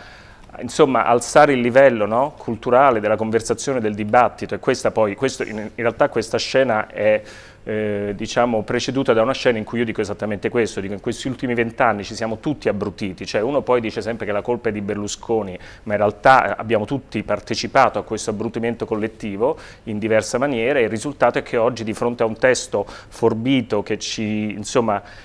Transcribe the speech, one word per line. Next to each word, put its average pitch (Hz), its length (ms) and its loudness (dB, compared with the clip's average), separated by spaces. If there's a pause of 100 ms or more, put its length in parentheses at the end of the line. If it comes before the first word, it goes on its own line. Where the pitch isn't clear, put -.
(600)
insomma, 123 440 2
alzare 143 480 6
il 127 80 2
livello, 120 460 6
no? 127 300 0
culturale 123 640 4
della 104 160 2
conversazione, 113 640 -2
del 107 140 -2
dibattito, 107 600 0
e 98 40 -4
questa 123 320 0
poi, 107 240 0
questo, 135 280 -4
in, 107 160 -8
in 107 160 -8
realtà 117 340 0
questa 117 300 -2
scena 120 480 2
è, 107 340 2 (480)
eh, 104 460 -4
diciamo, 113 480 0
preceduta 123 500 -2
da 110 100 4
una 127 100 0
scena 123 260 0
in 107 60 -4
cui 117 160 -4
io 120 40 2
dico 110 160 -4
esattamente 104 500 -4
questo, 110 300 -2
dico 98 140 -6
in 95 60 -10
questi - 260 -6
ultimi 127 260 -4
vent'anni 117 520 0
ci 110 100 -12
siamo 110 240 -4
tutti 147 300 -4
abbrutiti, 98 580 -4
cioè 107 140 -2
uno 127 220 0
poi 123 180 2
dice 110 200 -4
sempre 110 240 -6
che 98 60 -6
la 104 100 -2
colpa 117 280 -2
è 107 40 -2
di 104 80 -6
Berlusconi, 101 800 -4 (240)
ma 107 120 -4
in 101 40 2
realtà, 104 520 4
eh, - 80 -2
abbiamo 110 260 0
tutti 123 400 -6
partecipato 110 760 0
a 98 60 -6
questo 113 260 -6
abbrutimento 113 560 -4
collettivo 110 720 -4 (260)
in 104 140 -6
diversa 110 400 2
maniera, 135 400 0
e 123 40 4
il 107 60 2
risultato 120 500 0
è 131 40 -4
che - 140 -4
oggi 113 260 0
di 107 100 -4
fronte 120 300 -2
a 117 40 2
un 113 120 -4
testo 117 480 0
forbito 113 960 -2
che 104 160 -4
ci, 107 540 -4
insomma, 104 500 -2 (220)